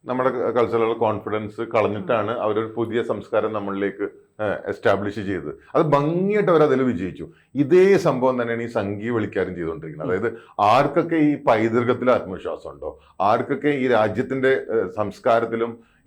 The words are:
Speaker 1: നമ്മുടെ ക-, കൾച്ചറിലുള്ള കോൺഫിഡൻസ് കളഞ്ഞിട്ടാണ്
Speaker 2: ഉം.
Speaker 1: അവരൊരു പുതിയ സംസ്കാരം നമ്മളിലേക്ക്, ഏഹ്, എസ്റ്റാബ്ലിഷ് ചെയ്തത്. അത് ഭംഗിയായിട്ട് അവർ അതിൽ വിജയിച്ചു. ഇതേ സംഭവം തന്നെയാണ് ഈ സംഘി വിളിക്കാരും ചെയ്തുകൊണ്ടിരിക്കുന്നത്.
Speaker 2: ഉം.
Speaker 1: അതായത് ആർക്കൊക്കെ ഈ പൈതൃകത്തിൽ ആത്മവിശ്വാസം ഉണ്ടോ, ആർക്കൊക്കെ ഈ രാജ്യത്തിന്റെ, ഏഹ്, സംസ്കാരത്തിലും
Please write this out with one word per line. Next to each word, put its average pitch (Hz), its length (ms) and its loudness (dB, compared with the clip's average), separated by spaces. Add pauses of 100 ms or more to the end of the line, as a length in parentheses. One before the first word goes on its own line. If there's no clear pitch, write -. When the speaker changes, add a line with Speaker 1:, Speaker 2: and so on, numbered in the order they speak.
Speaker 1:
നമ്മുടെ 127 240 0
ക-, 120 220 -2
കൾച്ചറിലുള്ള 113 420 2
കോൺഫിഡൻസ് 107 680 -2
കളഞ്ഞിട്ടാണ് 107 760 0
Speaker 2:
ഉം. 98 60 -4
Speaker 1:
അവരൊരു 110 340 -2
പുതിയ 113 260 -2
സംസ്കാരം 110 500 -2
നമ്മളിലേക്ക്, 101 500 -4 (400)
ഏഹ്, 95 220 -2
എസ്റ്റാബ്ലിഷ് 101 500 0
ചെയ്തത്. 90 380 -6 (220)
അത് 151 60 4
ഭംഗിയായിട്ട് 175 720 2
അവർ 156 120 6
അതിൽ 131 200 4
വിജയിച്ചു. 90 460 -4 (260)
ഇതേ 180 420 6
സംഭവം 127 440 0
തന്നെയാണ് 117 220 -4
ഈ 117 40 -6
സംഘി 104 420 -4
വിളിക്കാരും 95 460 -2
ചെയ്തുകൊണ്ടിരിക്കുന്നത്. 80 520 -8
Speaker 2:
ഉം. 92 120 0
Speaker 1:
അതായത് 113 180 -4 (220)
ആർക്കൊക്കെ 147 560 2
ഈ 147 280 2
പൈതൃകത്തിൽ 117 680 2
ആത്മവിശ്വാസം 85 580 -4
ഉണ്ടോ, 73 300 -12 (220)
ആർക്കൊക്കെ 123 460 0
ഈ 135 200 0
രാജ്യത്തിന്റെ, 120 640 0
ഏഹ്, 107 480 0
സംസ്കാരത്തിലും 113 840 0 (280)